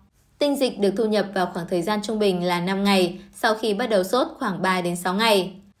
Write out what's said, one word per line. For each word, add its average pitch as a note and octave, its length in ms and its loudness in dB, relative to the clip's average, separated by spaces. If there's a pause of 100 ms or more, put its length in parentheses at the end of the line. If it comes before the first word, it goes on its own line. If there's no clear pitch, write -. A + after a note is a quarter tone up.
(400)
Tinh C#4+ 160 2
dịch B3 240 0
được G3 180 2
thu A#3 80 0
nhập G#3 280 2
vào F3+ 200 0
khoảng E3+ 160 -6
thời F3 120 0
gian G#3 220 -2
trung G#3+ 160 -4
bình F#3+ 240 2
là F3+ 180 0
năm F#3+ 220 -2
ngày F#3+ 360 2 (140)
sau A3 220 0
khi A3 180 -2
bắt A#3 160 -2
đầu G3 140 2
sốt B3+ 240 0 (120)
khoảng F#3+ 220 -4
ba F#3 200 0
đến F3 140 -2
sáu F3+ 180 -4
ngày. G#3 400 2 (260)